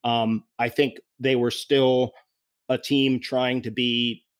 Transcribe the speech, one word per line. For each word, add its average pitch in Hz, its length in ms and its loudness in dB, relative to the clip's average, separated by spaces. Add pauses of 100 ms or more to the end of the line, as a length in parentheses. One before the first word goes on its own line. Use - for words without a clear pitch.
Um, 113 400 0 (140)
I 120 100 0
think 131 300 -2 (200)
they 131 160 0
were 120 160 0
still 127 600 2 (560)
a 131 100 0
team 135 400 0
trying 127 440 -2
to 110 100 -10
be 120 520 -2 (160)